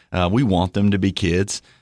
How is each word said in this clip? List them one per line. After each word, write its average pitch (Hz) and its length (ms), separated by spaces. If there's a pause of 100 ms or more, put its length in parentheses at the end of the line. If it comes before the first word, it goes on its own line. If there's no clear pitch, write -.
(120)
Uh, 90 180
we 123 120
want 95 320
them 101 160
to 98 80
be 98 120
kids. 92 520 (200)